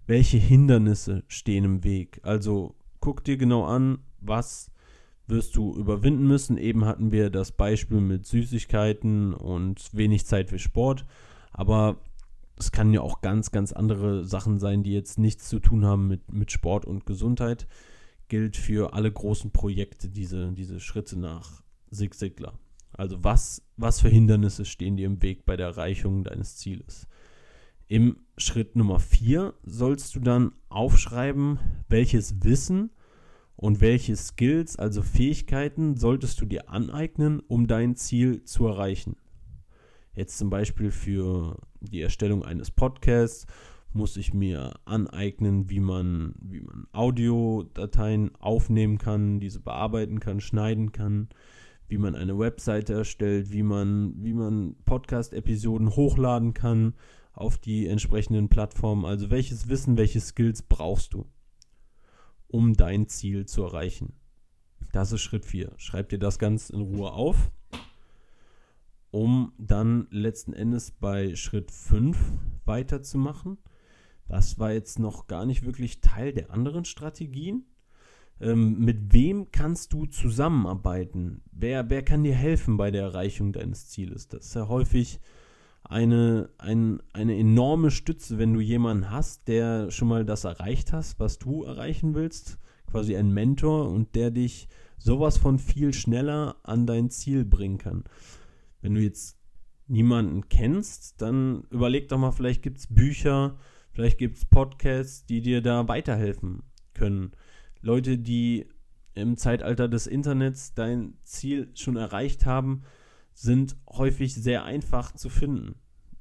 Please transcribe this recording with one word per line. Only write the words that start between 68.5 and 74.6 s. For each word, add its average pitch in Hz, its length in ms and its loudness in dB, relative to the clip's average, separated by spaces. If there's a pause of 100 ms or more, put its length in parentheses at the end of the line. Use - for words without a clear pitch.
um 117 460 0
dann 110 540 2
letzten 107 420 -6
Endes 117 380 -4
bei 98 440 -4
Schritt - 360 -8
fünf - 600 2 (320)
weiterzumachen. 135 920 -4 (680)
Das - 320 2
war 110 120 -2